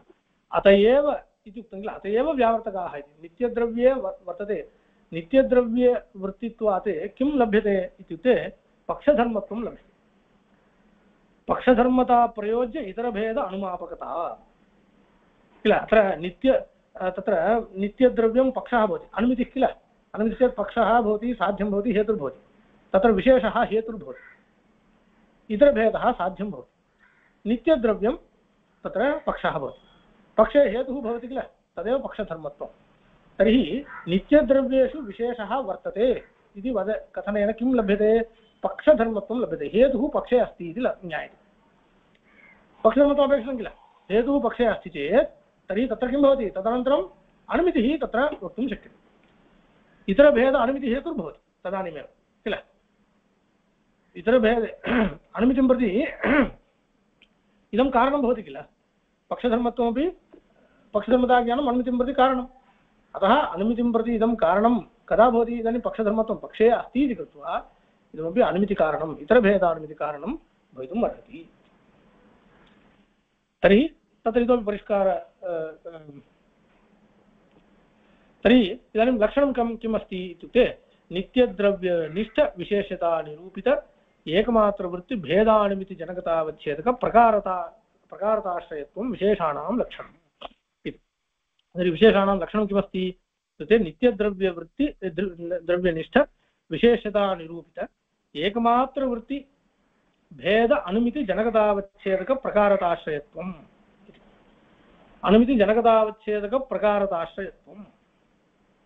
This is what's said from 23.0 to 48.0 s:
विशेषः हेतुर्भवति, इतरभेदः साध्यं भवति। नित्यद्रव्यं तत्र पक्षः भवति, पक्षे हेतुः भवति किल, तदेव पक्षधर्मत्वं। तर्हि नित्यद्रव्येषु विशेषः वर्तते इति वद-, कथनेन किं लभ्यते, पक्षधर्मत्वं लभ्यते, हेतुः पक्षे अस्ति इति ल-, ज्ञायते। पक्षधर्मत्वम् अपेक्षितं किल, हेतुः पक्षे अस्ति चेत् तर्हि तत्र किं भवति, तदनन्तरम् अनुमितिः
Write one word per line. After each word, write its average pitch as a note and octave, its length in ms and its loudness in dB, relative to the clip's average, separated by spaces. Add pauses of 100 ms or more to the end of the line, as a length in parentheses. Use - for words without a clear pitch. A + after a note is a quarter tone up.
विशेषः A3+ 520 2
हेतुर्भवति, G#3 720 -6 (1160)
इतरभेदः A3 580 4
साध्यं F#3+ 400 -6
भवति। - 1000 -16
नित्यद्रव्यं A3+ 600 2 (720)
तत्र B3+ 440 -2
पक्षः E3+ 240 -4
भवति, C#3 300 -10 (560)
पक्षे A3 220 4
हेतुः C4 420 0
भवति A#3 260 -8
किल, B3+ 140 -8 (360)
तदेव A3 220 -4
पक्षधर्मत्वं। E3 680 -10 (720)
तर्हि A3 460 2 (220)
नित्यद्रव्येषु C4 920 2
विशेषः A#3 560 -6
वर्तते G3+ 680 -4 (340)
इति G#3+ 140 -8
वद-, G#3 280 -4 (160)
कथनेन G3+ 360 -2
किं A#3+ 240 -2
लभ्यते, G#3+ 540 2 (340)
पक्षधर्मत्वं A3 760 0
लभ्यते, D#3 260 -6
हेतुः B3 440 2
पक्षे B3 280 -2
अस्ति F3+ 320 -4
इति E3+ 100 -12
ल-, B3 80 -4
ज्ञायते। D3+ 500 -10 (1500)
पक्षधर्मत्वम् C#4 440 4
अपेक्षितं C4 300 -2
किल, F#3+ 120 -10 (420)
हेतुः A#3+ 320 0
पक्षे A#3+ 220 -2
अस्ति F#3+ 240 -2
चेत् E3 560 -2 (240)
तर्हि A#3 180 -2
तत्र A#3+ 240 -6
किं C#4+ 100 -2
भवति, C4+ 280 4
तदनन्तरम् B3 560 -2 (440)
अनुमितिः C#4+ 560 0